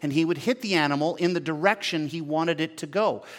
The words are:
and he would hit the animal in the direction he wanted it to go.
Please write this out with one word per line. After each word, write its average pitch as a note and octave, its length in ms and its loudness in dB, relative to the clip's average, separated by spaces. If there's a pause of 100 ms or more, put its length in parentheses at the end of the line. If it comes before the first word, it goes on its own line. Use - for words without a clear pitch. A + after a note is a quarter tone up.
and C#3+ 120 -2
he D#3+ 100 4
would E3 160 0
hit B3 220 0
the G3 140 0
animal D3+ 420 2
in F3 160 2
the E3+ 80 -2
direction D#3+ 640 0
he E3 140 -6
wanted D#3 400 0
it D#3+ 160 -4
to D#3 100 -8
go. E3 360 0 (160)